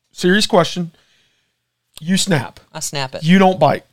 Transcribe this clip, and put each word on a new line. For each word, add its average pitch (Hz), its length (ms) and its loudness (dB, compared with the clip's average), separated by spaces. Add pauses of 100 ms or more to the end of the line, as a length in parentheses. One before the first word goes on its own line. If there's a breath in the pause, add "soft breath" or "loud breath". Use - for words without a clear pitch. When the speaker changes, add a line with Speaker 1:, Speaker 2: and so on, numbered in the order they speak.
(100)
Speaker 1:
serious 190 360 0
question, 170 440 0 (1120)
you 175 160 -2
snap. 156 440 -2 (120)
Speaker 2:
I 160 80 -14
snap 139 340 -8
it. 165 80 -12
Speaker 1:
You 180 160 4
don't 185 220 4
bite. 123 320 0